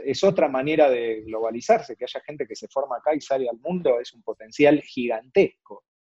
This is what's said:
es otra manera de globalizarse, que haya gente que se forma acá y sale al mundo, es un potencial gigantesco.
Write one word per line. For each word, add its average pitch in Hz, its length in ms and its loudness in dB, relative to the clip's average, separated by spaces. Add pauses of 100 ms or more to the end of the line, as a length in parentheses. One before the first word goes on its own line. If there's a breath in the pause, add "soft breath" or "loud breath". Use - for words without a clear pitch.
es 131 180 -4
otra 190 260 4
manera 143 420 2
de 117 320 -2
globalizarse, 113 720 -2
que - 80 -12
haya 131 220 -8
gente 147 200 -8
que 110 80 -14
se 104 140 -14
forma 135 300 -4
acá 151 160 0
y 143 80 -4
sale 131 260 -2
al 117 100 -6
mundo, 156 400 0
es 120 140 -10
un - 100 -20
potencial 143 600 2
gigantesco. 120 1000 -2 (180)